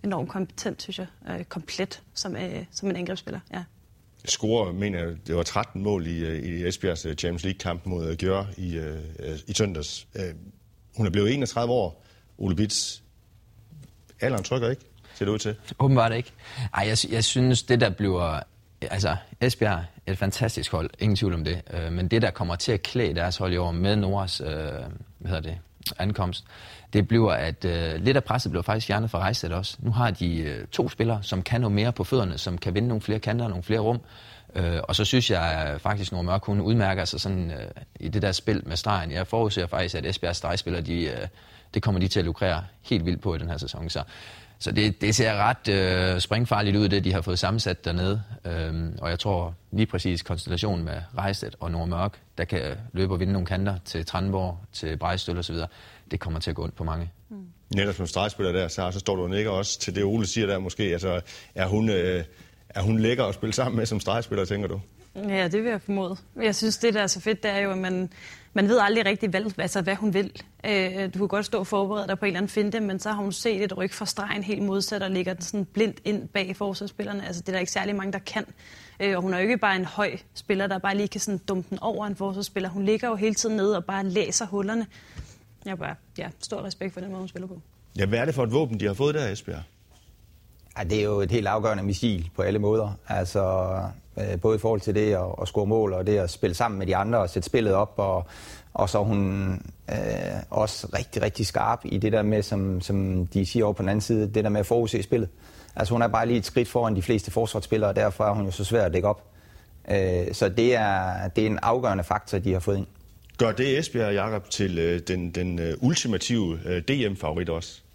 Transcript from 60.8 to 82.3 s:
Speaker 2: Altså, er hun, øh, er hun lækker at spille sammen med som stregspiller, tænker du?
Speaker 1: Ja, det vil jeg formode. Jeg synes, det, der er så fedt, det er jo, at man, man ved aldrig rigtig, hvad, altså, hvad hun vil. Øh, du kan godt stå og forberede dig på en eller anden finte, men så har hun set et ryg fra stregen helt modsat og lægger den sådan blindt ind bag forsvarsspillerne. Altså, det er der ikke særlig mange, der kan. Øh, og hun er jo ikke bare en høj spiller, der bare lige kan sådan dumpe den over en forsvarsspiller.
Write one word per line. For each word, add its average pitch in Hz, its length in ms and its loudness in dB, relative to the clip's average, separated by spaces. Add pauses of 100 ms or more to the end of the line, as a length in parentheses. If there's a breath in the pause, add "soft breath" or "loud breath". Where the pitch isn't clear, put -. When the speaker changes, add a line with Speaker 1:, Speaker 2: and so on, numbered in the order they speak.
Speaker 2:
Altså, 87 380 0 (340 loud breath)
er 95 120 0
hun, 107 220 2
øh, 90 360 2 (440 loud breath)
er 95 140 -6
hun 110 160 2
lækker 120 260 4
at 98 100 0
spille 110 180 -4
sammen 127 240 0
med 110 100 2
som 107 140 -2
stregspiller, 104 440 0
tænker 101 240 -2
du? 95 120 -6 (480)
Speaker 1:
Ja, 190 200 2
det 208 140 0
vil 240 80 -2
jeg 208 120 -4
formode. 190 340 -4 (260)
Jeg 214 120 2
synes, 220 240 0
det, 226 160 4
der 214 60 2
er 196 60 4
så 180 140 -2
fedt, 214 220 -2
det 214 80 0
er 196 80 0
jo, 202 120 0
at 190 80 -2
man, 185 320 -2 (420 loud breath)
man 196 160 6
ved 240 120 6
aldrig 208 260 4
rigtig, 202 220 2
hvad, 190 140 0 (160)
altså, 185 220 0
hvad 185 140 0
hun 196 200 0
vil. 196 280 0 (240)
Øh, 190 480 0
du 185 40 -4
kan 196 100 2
godt 202 180 0
stå 220 120 0
og 185 80 0
forberede 202 420 0
dig 190 100 0
på 214 60 -2
en 202 40 4
eller 180 120 0
anden 202 100 0
finte, 214 300 0
men 196 180 0
så 208 100 -4
har 208 140 -2
hun 196 100 -2
set 208 320 0
et 190 120 -4
ryg 185 180 -2
fra 208 120 -6
stregen 202 360 -4
helt 196 200 -2
modsat 196 400 0
og 190 80 -2
lægger 185 240 0
den 170 80 -10
sådan 196 220 -4
blindt 208 400 -2
ind 175 240 -2
bag 190 280 -4
forsvarsspillerne. 202 720 -6
Altså, 175 140 -8
det - 80 -8
er 185 40 -4
der 185 80 0
ikke 180 120 -2
særlig 202 240 -2
mange, 196 160 -4
der 196 60 -4
kan. - 260 -6 (560 loud breath)
Øh, 196 160 2
og 180 60 0
hun 190 120 0
er 180 40 0
jo 185 40 2
ikke 233 140 4
bare 196 200 2
en 185 80 0
høj 185 320 -2 (180)
spiller, 196 320 -2
der 190 120 -2
bare 196 180 0
lige 202 120 0
kan 202 120 -6
sådan 202 180 -2
dumpe 185 320 -4
den - 120 -6
over 214 240 -2
en 202 100 -6
forsvarsspiller. 196 520 -4